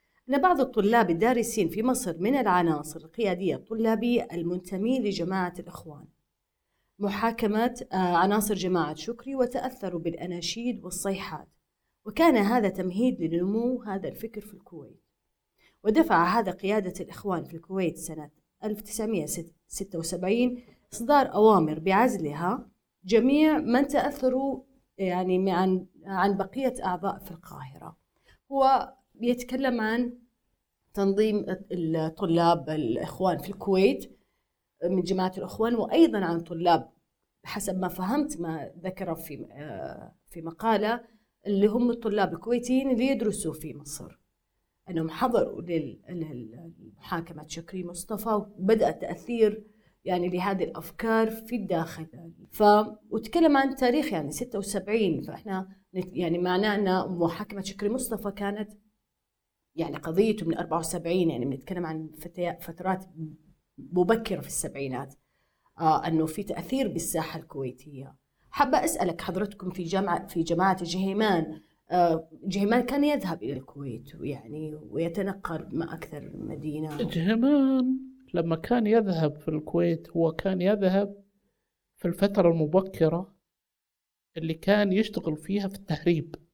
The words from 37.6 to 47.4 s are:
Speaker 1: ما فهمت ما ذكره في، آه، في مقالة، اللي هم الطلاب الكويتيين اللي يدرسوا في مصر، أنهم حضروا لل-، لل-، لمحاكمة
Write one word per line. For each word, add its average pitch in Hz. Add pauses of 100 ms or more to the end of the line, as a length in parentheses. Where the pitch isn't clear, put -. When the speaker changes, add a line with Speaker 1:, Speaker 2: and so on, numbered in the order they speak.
Speaker 1:
ما 185
فهمت 185
ما 160 (120)
ذكره 185
في، -
آه، 95 (140)
في 170
مقالة، 214 (440)
اللي 202
هم 240
الطلاب 208
الكويتيين 247
اللي 247
يدرسوا 214
في 147
مصر، - (720)
أنهم 165
حضروا 233
لل-، 160 (100)
لل-، 151
لمحاكمة 165